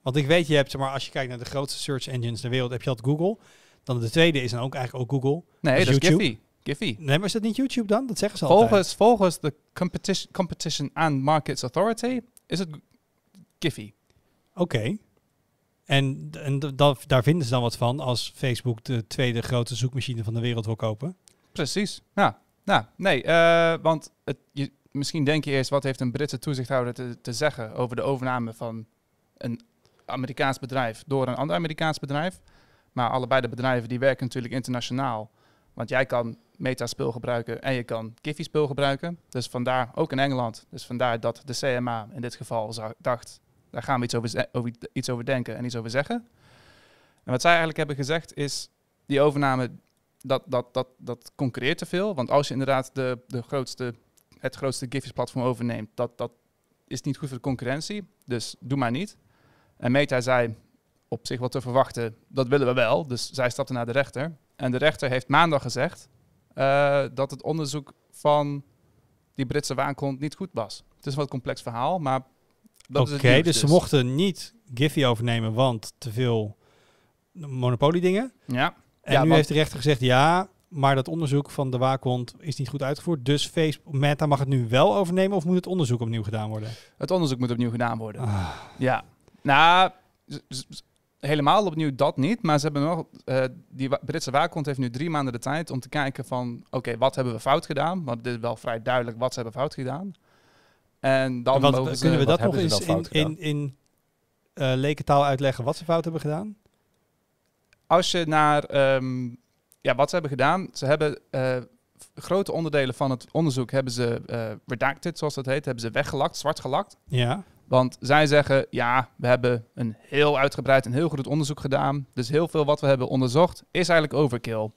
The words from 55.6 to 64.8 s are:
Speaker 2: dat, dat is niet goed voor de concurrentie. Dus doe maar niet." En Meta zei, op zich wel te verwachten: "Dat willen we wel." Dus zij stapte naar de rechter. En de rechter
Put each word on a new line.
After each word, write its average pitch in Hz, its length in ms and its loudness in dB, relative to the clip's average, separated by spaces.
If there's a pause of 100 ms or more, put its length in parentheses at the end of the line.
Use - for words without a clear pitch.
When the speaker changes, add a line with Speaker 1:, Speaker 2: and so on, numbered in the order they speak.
Speaker 2:
dat, 120 240 -6
dat 120 140 -6 (560)
is 131 140 -8
niet 139 160 -6
goed 147 100 -10
voor 127 100 -10
de - 60 -14
concurrentie. 139 600 -6 (220)
Dus 120 340 -8
doe 135 180 -4
maar 120 140 0
niet." 170 260 -6 (600)
En 123 140 -2
Meta 135 300 2
zei, 120 340 2 (520)
op - 200 -8
zich 131 120 -6
wel 123 100 -2
te 135 120 -4
verwachten: 120 540 0 (120)
"Dat 131 200 -2
willen 139 200 4
we 127 60 2
wel." 131 340 2
Dus 123 220 -6
zij 123 200 -2
stapte 131 240 -4
naar 120 120 -2
de 117 60 -6
rechter. 139 440 -2 (200)
En 131 160 -2
de 127 60 -2
rechter 147 320 0